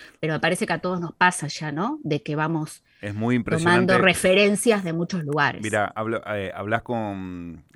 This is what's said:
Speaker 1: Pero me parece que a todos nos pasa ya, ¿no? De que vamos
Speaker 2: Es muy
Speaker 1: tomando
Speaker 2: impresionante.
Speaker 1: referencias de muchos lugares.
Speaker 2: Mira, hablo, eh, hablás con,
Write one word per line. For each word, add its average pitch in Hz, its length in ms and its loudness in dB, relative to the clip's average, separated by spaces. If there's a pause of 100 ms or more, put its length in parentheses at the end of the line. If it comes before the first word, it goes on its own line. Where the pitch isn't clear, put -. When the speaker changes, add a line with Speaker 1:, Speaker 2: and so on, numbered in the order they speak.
(200)
Speaker 1:
Pero 156 140 0
me 147 60 -2
parece 170 280 2
que 175 60 0
a 160 60 0
todos 180 200 -2
nos 170 140 -6
pasa 180 340 -2
ya, 151 240 -6
¿no? 233 320 -2
De 147 180 0
que 147 140 -6
vamos 156 480 -4 (180)
Speaker 2:
Es 104 140 -6
muy 117 200 2
Speaker 1:
tomando 175 580 2
Speaker 2:
impresionante. - 60 6
Speaker 1:
referencias 196 840 4
de 165 100 -2
muchos 170 300 -2
lugares. 143 380 0
Speaker 2:
Mira, 104 340 0
hablo, 110 320 -2
eh, 101 260 -4
hablás 104 280 -2
con, 95 800 -6 (120)